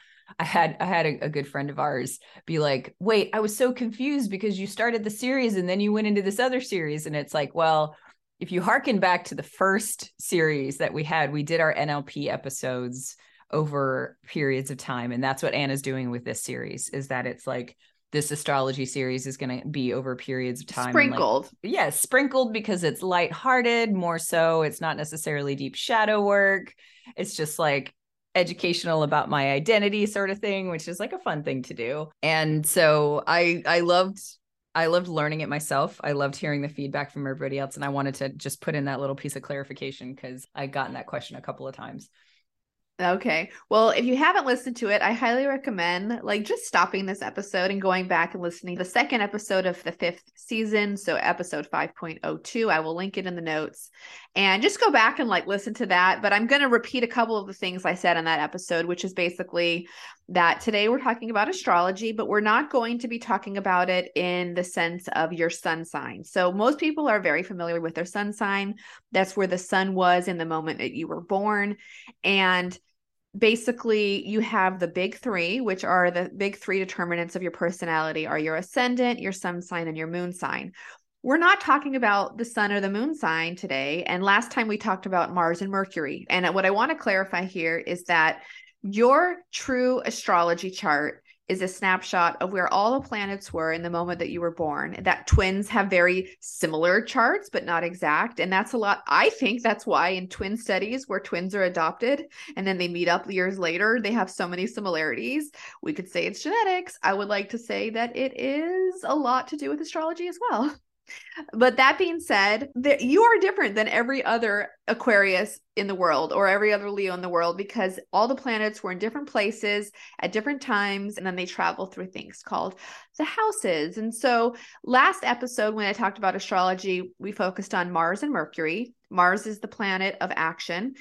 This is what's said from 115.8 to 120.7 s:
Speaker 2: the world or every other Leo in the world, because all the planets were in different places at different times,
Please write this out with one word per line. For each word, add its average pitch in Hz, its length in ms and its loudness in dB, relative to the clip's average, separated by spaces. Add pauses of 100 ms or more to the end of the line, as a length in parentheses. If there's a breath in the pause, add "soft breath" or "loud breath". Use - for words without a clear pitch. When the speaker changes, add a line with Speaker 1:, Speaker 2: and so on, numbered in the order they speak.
Speaker 2:
the 196 80 -2
world 160 360 2
or 196 160 4
every 202 240 4
other 202 200 0
Leo 190 240 -2
in 180 80 -8
the 180 60 -4
world, 170 280 2
because 196 420 -4 (140)
all 208 140 4
the 262 80 0
planets 214 480 -2
were 190 80 -4
in 180 80 -6
different 285 280 -4
places 208 640 -2 (300 loud breath)
at 185 100 -2
different 277 300 -2
times, 202 560 -2